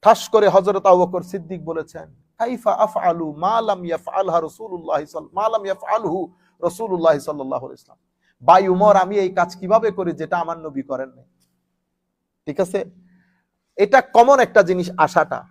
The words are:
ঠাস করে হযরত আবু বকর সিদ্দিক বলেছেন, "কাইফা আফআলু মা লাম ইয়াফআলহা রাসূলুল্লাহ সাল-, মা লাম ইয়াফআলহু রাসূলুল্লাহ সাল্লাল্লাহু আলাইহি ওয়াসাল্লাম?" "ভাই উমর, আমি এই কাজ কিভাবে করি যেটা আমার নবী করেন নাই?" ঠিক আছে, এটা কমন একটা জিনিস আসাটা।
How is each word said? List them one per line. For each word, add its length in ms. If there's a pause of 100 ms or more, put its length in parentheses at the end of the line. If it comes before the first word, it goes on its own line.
ঠাস 260
করে 200
হযরত 380
আবু 200
বকর 160
সিদ্দিক 420
বলেছেন, 500 (240)
"কাইফা 340
আফআলু 600
মা 280
লাম 240
ইয়াফআলহা 560
রাসূলুল্লাহ 640
সাল-, 280
মা 160
লাম 160
ইয়াফআলহু 640 (340)
রাসূলুল্লাহ 560
সাল্লাল্লাহু 480
আলাইহি 160
ওয়াসাল্লাম?" 160 (480)
"ভাই 220
উমর, 280
আমি 200
এই 120
কাজ 280
কিভাবে 340
করি 220
যেটা 260
আমার 200
নবী 240
করেন 260
নাই?" 160 (1200)
ঠিক 140
আছে, 240 (920)
এটা 240
কমন 400
একটা 220
জিনিস 360
আসাটা। 520